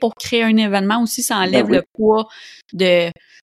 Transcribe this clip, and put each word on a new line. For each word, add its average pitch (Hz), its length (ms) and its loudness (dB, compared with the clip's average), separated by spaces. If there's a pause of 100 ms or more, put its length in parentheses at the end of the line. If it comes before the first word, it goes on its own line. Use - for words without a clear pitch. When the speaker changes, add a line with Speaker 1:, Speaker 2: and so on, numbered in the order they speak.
Speaker 1:
pour 226 140 -2
créer - 280 -4
un 220 140 2
événement 208 460 0
aussi. 233 200 -4
Ça 233 120 -4
Speaker 2:
Ben 185 140 -2
Speaker 1:
enlève 208 180 2
Speaker 2:
oui. 208 100 2
Speaker 1:
le 175 60 0 (120)
poids 214 320 2 (460)
de, 175 360 2 (340)